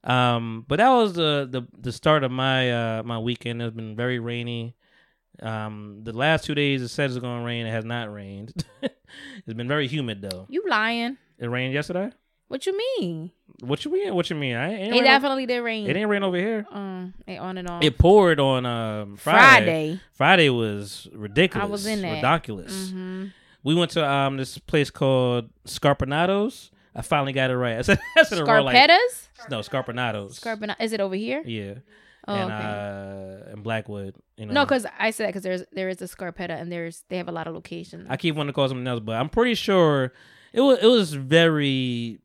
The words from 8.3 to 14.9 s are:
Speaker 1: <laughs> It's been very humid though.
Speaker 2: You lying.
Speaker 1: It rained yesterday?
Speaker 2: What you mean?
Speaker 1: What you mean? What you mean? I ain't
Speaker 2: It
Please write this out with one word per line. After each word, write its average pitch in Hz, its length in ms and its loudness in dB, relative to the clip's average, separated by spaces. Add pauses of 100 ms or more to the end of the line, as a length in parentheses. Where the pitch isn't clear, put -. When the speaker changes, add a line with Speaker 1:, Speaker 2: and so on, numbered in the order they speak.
Speaker 1:
<laughs> - 100 -4 (540)
It's 113 80 -10
been 120 140 -8
very 143 200 0
humid 120 360 -4
though. - 260 -12
Speaker 2:
You 330 180 -4
lying. 233 500 0 (200)
Speaker 1:
It 120 80 -8
rained 123 300 -2
yesterday? 180 340 -4 (380)
Speaker 2:
What - 180 -8
you 381 100 -2
mean? 208 540 -4 (320)
Speaker 1:
What 135 240 -4
you - 60 -6
mean? 202 240 -2
What 175 160 0
you 170 40 -4
mean? 135 200 -2
I 151 180 -4
ain't 202 140 -6
Speaker 2:
It 233 40 -2